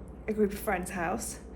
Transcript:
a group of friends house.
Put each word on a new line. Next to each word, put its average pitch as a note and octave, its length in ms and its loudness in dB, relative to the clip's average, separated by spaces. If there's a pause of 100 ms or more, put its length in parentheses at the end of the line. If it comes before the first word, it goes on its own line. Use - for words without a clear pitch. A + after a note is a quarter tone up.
(280)
a A3 60 0
group G#3 180 6
of - 80 -4
friends F3+ 320 0
house. F#3+ 480 -2 (160)